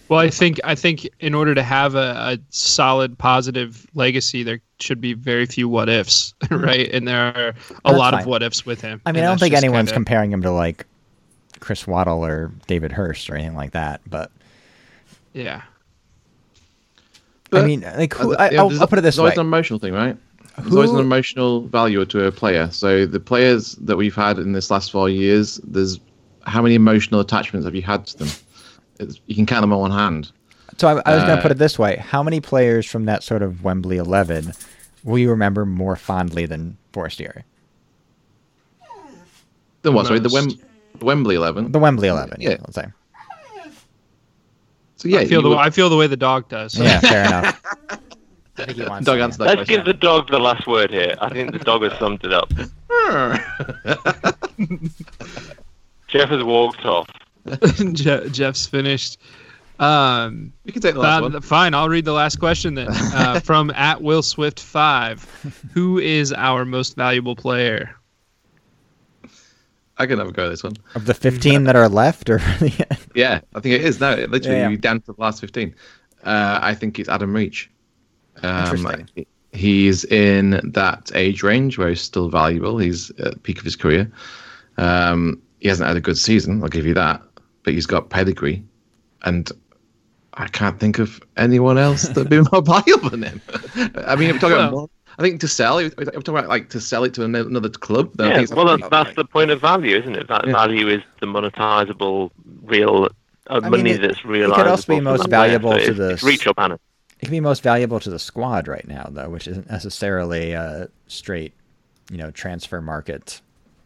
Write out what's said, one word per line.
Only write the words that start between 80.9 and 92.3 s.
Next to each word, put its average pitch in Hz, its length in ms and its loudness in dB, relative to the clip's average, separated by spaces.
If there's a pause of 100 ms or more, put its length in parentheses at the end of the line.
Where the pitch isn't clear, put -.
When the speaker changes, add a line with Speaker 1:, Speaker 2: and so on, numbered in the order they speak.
Speaker 3:
age 95 280 0
range 123 340 2
where 90 120 0
he's 85 120 -2
still 87 280 -4
valuable. 85 480 0
He's 87 320 -2 (100)
at - 140 -6
the - 60 -20
peak - 200 -8
of - 60 -10
his - 100 -6
career. 90 340 2 (680)
Um, 87 640 0 (180)
he - 80 -2
hasn't 95 200 0
had 85 100 0
a 82 40 -4
good 85 160 -2
season, 104 460 0
I'll 73 60 -4
give 78 160 -4
you 82 80 2
that. 82 280 0 (420)
But 71 100 0
he's 80 120 -2
got 87 240 -4
pedigree, 95 540 -2 (600)
and 87 280 -4 (800)
I - 140 -10
can't 98 320 -4
think 107 180 0
of 110 240 -4 (160)
anyone 123 400 4
else 143 260 2
that'd 139 260 -2